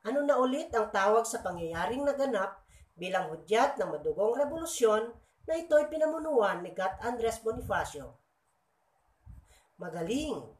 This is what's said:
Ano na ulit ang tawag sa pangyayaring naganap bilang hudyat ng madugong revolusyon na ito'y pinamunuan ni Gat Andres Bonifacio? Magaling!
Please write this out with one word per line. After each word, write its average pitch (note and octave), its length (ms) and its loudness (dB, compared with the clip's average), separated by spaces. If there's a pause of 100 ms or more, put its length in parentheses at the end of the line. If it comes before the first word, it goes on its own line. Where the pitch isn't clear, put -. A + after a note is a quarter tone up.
Ano C4 240 0
na C#4 80 6
ulit B3+ 400 2
ang G#3+ 160 0
tawag G#3+ 320 4
sa - 160 -6
pangyayaring F3 640 -4
naganap C4 560 0 (400)
bilang F3+ 320 -2
hudyat A#3 480 2
ng E3+ 160 -2
madugong E3 400 0
revolusyon B3+ 800 2 (320)
na - 80 0
ito'y D4+ 320 4
pinamunuan D4+ 800 0
ni - 80 -12
Gat F#3+ 240 -4
Andres A3+ 400 -2
Bonifacio? F3 800 -6 (1600)
Magaling! F3 640 -4 (160)